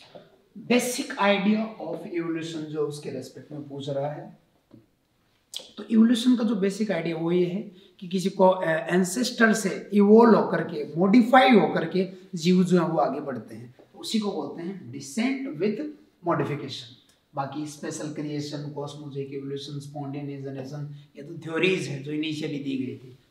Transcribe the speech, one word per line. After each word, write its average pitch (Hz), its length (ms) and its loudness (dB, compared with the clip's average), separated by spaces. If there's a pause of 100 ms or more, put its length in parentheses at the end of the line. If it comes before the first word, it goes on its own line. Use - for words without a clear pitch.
(580)
Basic - 520 0
idea 202 800 0
of 170 100 -6
evolution 165 600 -6
जो 151 280 -4
उसके 143 240 -10
रेस्पेक्ट 127 420 -12
में 143 160 -12
पूछ 139 200 -10
रहा 143 240 -4
है, - 320 -16 (1300)
तो 208 140 -14
इवोल्यूशन 233 460 6
का 233 80 0
जो 220 100 0
बेसिक 196 360 -2
आइडिया 165 260 -2
वो 165 160 -2
ये 180 140 4
है 185 160 -4 (380)
कि 185 80 -12
किसी 185 220 -2
को, 190 180 6
अ, 185 200 2
एंसेस्टर 185 840 2
से - 400 -4
इवॉल्व 208 460 8
होकर 165 220 0
के, 165 400 -6
मॉडिफाई 254 500 8
होकर 175 340 4
के 180 240 -2 (260)
जीव 180 300 4
जो 170 180 4
है 160 60 0
वो 160 100 0
आगे 139 220 0
बढ़ते 120 340 -10
हैं, 117 200 -18 (180)
तो - 60 -20
उसी - 200 -4
को 202 140 -2
बोलते 156 300 -8
हैं 175 300 -10
descent 220 720 -4
with 220 180 0 (480)
modification। 143 560 -4 (500)
बाकी 139 320 -6
स्पेशल 147 460 -10
क्रिएशन, 147 460 -8
cosmogenic 143 800 -10
evolution, 139 360 -10 (100)
spontaneous 139 640 -10
generation, 135 320 -10 (360)
ये 143 60 -16
तो 156 160 -14
थ्योरीज 160 500 0
हैं 139 160 -8
जो 151 80 -8
इनिशियली 151 460 -6
दी 135 180 -6
गई 120 200 -6
थी। - 220 -20 (120)